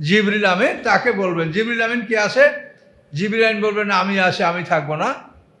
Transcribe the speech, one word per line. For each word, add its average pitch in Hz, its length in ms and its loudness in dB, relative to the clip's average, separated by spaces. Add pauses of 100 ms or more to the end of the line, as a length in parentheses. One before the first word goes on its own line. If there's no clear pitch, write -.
জিবরিল 202 440 2
আমিন, 214 380 2
তাকে 233 280 2
বলবেন। 180 400 -2
জিবরিল 226 300 -2
আমিন 233 200 -2
কি 220 160 -4
আছে? 247 320 4 (640)
জিবরিল 214 320 0
আমিন 220 160 0
বলবেন, 208 300 -2
"আমি 190 280 0
আছি, 185 240 2
আমি 175 200 -2
থাকবো 151 320 -2
না, 208 180 -2 (460)